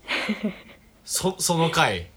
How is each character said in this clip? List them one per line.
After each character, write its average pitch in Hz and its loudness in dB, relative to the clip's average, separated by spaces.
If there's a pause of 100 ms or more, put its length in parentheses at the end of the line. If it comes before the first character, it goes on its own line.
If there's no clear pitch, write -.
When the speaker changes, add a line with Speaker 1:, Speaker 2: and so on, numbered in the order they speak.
(300)
Speaker 1:
<laughs> - -8
Speaker 2:
そ-、 - -2
そ 170 2
の 160 4
回、 123 2